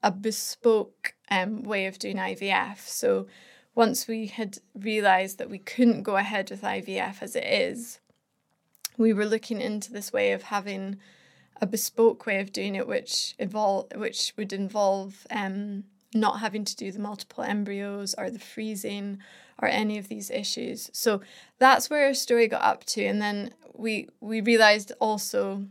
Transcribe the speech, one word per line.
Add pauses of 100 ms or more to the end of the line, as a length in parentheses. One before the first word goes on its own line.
a
bespoke, (140)
um,
way
of
doing
I
V
F.
So (480)
once
we
had (180)
realised
that
we
couldn't
go
ahead
with
I
V
F
as
it
is, (1000)
we
were
looking
into
this
way
of
having (600)
a
bespoke
way
of
doing
it,
which
evol-,
which
would
involve,
um, (280)
not
having
to
do
the
multiple
embryos
or
the
freezing (420)
or
any
of
these
issues.
So (400)
that's
where
our
story
got
up
to.
And
then (180)
we, (120)
we
realised
also